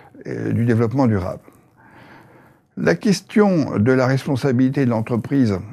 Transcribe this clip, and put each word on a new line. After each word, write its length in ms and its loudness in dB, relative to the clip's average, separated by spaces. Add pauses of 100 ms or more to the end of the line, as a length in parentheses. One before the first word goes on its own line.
(260)
euh, 260 -6
du 120 0
développement 420 2
durable. 340 -2 (1400)
La 180 0
question 840 0
de 140 4
la 140 2
responsabilité 800 0
de 40 2
l'entreprise 680 -2 (140)